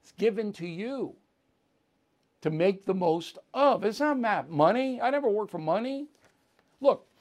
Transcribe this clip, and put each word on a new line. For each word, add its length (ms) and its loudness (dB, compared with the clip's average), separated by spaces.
It's 120 -20
given 400 -2
to 120 -10
you 480 -8
to 80 0
make 340 0
the 120 -2
most 420 -2
of. 320 2
It's 140 -2
not 180 2
ma-, 320 0
money. 500 2
I 120 0
never 180 0
worked 220 -2
for 80 -8
money. 480 -2
Look, 240 4